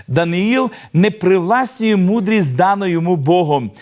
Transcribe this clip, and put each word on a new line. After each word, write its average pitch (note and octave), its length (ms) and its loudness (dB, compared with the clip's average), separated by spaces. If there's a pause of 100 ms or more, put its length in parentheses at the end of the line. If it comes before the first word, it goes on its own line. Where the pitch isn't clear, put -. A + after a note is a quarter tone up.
Даниїл F#3 640 0 (220)
не F#3 180 4
привласнює G#3+ 880 0
мудрість, F#3+ 600 0
дану G3 300 0
йому F3 300 -2
Богом. D3 540 0 (100)